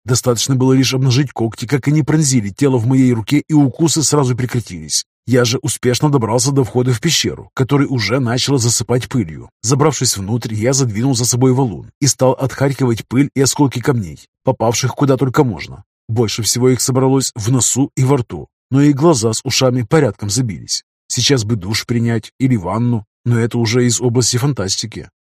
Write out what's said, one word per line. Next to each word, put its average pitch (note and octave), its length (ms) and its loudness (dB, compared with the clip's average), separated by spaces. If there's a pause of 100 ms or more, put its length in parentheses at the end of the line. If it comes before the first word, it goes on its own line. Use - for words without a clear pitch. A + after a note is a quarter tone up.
Достаточно B2 500 0
было C3 180 2
лишь C3 220 2
обнажить C3 380 0
когти, A2+ 340 -4
как C3 220 -2
они D3+ 160 2
пронзили C3 460 0
тело C3+ 260 0
в A2+ 100 0
моей C3 260 4
руке, A#2 340 0
и - 60 -4
укусы D3 520 2
сразу B2+ 320 2
прекратились. G#2+ 680 -6 (220)
Я B2 180 4
же A#2+ 140 0
успешно B2+ 520 -2
добрался B2 420 0
до C#3 100 2
входа B2+ 300 0
в A#2 80 -2
пещеру, B2+ 520 -4
который C#3 360 0
уже A#2+ 320 -2
начало B2+ 380 0
засыпать A#2+ 500 -2
пылью. D#2+ 420 -6 (100)
Забравшись C3+ 560 0
внутрь, A2 380 -6
я A2 180 0
задвинул B2+ 440 0
за A#2+ 100 -2
собой B2+ 260 2
валун B2 380 -2 (100)
и C#3+ 60 0
стал C3 260 4
отхаркивать C3 760 -2
пыль B2+ 280 0
и B2+ 60 0
осколки C3+ 400 0
камней, G#2+ 400 -2 (240)
попавших A#2 480 0
куда C3+ 240 2
только C3 280 2
можно. D#2 380 -6 (260)
Больше A2+ 340 -2
всего B2 260 2
их B2+ 120 2
собралось C3 540 0
в A2 160 -4
носу C3 460 2
и C3 80 2
во C#3+ 140 4
рту, F2 280 -8 (240)
но C3+ 100 2
и D3 120 6
глаза C3 400 2
с - 120 -6
ушами B2+ 380 0
порядком A2+ 480 0
забились. G2 540 -4 (240)
Сейчас B2 360 0
бы A2+ 120 -2
душ G2+ 300 -6
принять A#2 520 -2
или C3 180 2
ванну, G#2+ 480 -2 (200)
но A#2+ 140 2
это A#2 200 0
уже A#2+ 280 2
из A#2+ 140 0
области A#2+ 360 0
фантастики. A2 720 -4 (200)